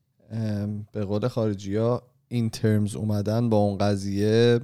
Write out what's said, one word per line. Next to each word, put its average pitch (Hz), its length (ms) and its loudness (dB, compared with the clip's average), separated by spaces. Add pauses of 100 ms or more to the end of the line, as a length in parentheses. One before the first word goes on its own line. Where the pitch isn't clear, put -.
(300)
ام، 104 640 -4
به 107 120 -4
قول 104 240 -2
خارجی‌ها 110 760 -2 (260)
این 117 220 -2
ترمز 104 440 0
اومدن 107 540 -2
با 110 80 4
اون 101 220 2
قضیه 104 840 2